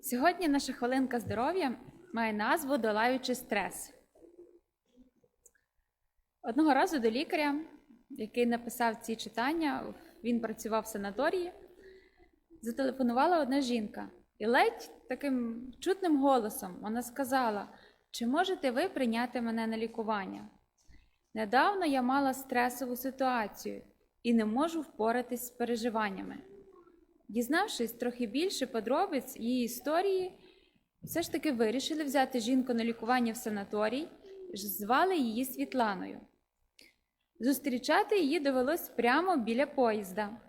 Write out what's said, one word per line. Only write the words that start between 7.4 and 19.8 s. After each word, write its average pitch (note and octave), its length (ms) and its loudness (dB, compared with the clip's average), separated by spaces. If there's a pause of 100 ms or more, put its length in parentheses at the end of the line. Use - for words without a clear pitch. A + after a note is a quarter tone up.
який A#3+ 360 0
написав A#3 500 0
ці A3+ 200 -6
читання, C4 760 -2 (300)
він A#3 160 0
працював A3 420 -2
в G#3+ 40 -8
санаторії, C#4+ 680 -2 (1080)
зателефонувала C4 800 2
одна C4+ 200 2
жінка. A#3+ 500 -2 (280)
І G#3+ 80 -2
ледь D#4 440 4 (180)
таким B3 580 -2 (140)
чутним F4 360 2
голосом A3+ 680 2
вона A3 200 -4
сказала: A#3+ 680 0 (420)
«Чи - 160 -4
можете D#4+ 440 2
ви E4 180 0
прийняти A#3+ 520 0
мене A3+ 260 -2
на A3+ 100 -2
лікування? G#3+ 720 -4 (840)